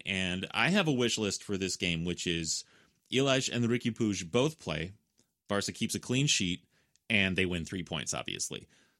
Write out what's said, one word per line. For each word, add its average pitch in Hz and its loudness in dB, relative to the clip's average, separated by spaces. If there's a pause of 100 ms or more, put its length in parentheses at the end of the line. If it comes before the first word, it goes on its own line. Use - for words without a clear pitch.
And 92 -2
I 117 2
have 190 4
a 156 2
wish 123 2
list 104 -2
for 101 -2
this 92 -2
game, 85 0
which 87 -2
is 82 -2 (480)
Ilaix 135 2
and 120 0
Riqui 120 0
Puig 95 -2
both 131 2
play, 82 -4 (540)
Barca 101 0
keeps - -2
a 104 -2
clean 131 2
sheet, 90 2 (460)
and 98 4
they 92 2
win 87 -2
three 92 -6
points, 78 -4
obviously. - -6 (320)